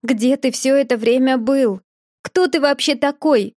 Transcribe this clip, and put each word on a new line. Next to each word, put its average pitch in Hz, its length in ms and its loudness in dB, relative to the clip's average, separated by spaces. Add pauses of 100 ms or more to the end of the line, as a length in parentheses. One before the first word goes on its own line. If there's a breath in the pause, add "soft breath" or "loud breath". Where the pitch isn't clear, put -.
Где 247 340 0
ты 269 140 -2
всё 262 240 -2
это 277 220 0
время 254 420 2
был? 240 420 0 (420)
Кто - 240 -2
ты 320 140 0
вообще 285 340 0
такой? 277 640 0